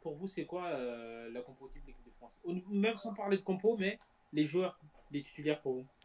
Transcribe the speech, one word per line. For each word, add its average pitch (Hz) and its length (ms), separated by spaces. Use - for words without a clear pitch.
pour 156 120
vous, 175 120
c'est 180 180
quoi, 180 220
euh, 117 680
la 123 80
compo 131 320
type 123 120
de - 40
l'équipe - 160
de 117 140
France ? - 260
Au, 175 80
même 208 260
sans 214 180
parler 202 240
de 190 40
compo, 208 360
mais 196 200
les 151 120
joueurs, 156 340
les 143 120
titulaires 151 380
pour 131 140
vous. 127 120